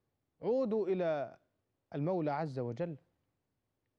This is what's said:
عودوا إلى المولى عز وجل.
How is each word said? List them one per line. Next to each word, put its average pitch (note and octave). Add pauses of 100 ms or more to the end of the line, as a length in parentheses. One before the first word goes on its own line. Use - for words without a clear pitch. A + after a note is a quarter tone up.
(420)
عودوا A3
إلى E3 (580)
المولى D#3
عز C#3+
وجل. C3 (1040)